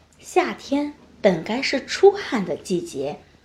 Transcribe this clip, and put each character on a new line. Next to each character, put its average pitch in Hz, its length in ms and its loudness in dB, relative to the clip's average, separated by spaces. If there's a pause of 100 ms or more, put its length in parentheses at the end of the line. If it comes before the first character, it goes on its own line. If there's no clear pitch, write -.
(200)
夏 277 320 0
天 285 420 -4 (280)
本 180 240 4
该 233 160 -4
是 269 240 -4
出 - 260 6
汗 302 320 -4
的 165 140 -4
季 180 240 -4
节， 139 380 -8 (260)